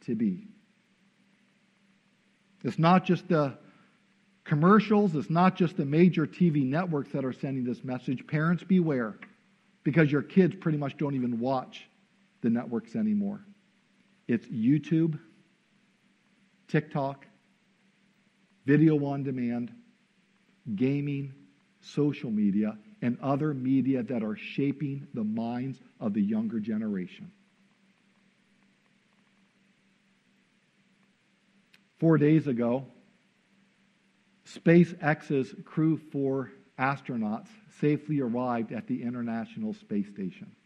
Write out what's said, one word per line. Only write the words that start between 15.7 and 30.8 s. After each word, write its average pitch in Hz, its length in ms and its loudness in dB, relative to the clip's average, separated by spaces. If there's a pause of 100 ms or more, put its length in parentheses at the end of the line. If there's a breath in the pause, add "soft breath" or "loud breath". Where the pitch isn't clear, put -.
TikTok, 143 580 -4 (1400)
video 147 400 6
on 139 180 -4
demand, 120 480 -4 (1040)
gaming, 139 580 -2 (480)
social 143 500 -2
media, 107 460 0 (260)
and 123 180 -2
other 143 320 -2
media 131 480 0
that 113 220 -4
are 107 120 -4
shaping 139 760 -6
the 120 100 -6
minds 120 540 -6 (220 soft breath)
of 107 160 -4
the 107 60 0
younger 110 380 -2
generation. 107 720 -6 (4000)